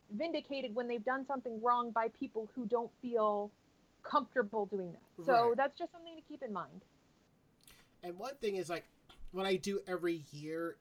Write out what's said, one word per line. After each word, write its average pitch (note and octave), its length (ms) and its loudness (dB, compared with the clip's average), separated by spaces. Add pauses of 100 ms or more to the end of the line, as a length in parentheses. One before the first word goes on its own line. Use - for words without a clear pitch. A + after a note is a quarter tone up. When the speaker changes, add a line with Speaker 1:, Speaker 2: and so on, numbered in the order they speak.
(160)
Speaker 1:
vindicated C#4 600 -2
when A#3+ 120 0
they've A#3+ 160 -2
done B3+ 220 2
something B3 360 -4
wrong A#3+ 280 4
by A3+ 200 2
people A3 440 -6
who B3 140 -4
don't A#3 240 2 (100)
feel G#3+ 480 2 (540)
comfortable A3+ 640 2
doing F#3 240 -4
that. - 340 -14
So A#3+ 220 8
Speaker 2:
Right. A#3 100 4
Speaker 1:
that's C#4 200 0
just E4+ 140 -6
something E4+ 240 -18
to D#4+ 60 -18
keep D4 220 -14
in A3+ 100 -6
mind. E3 300 -8 (1200)
Speaker 2:
And F3+ 160 -10
one B3+ 160 -8
thing G3+ 220 0
is, E3+ 120 -4
like, D#3+ 140 -4 (480)
what F#3 140 -2
I F#3+ 100 4
do G3 320 0
every E3+ 440 -2
year D#3+ 500 -6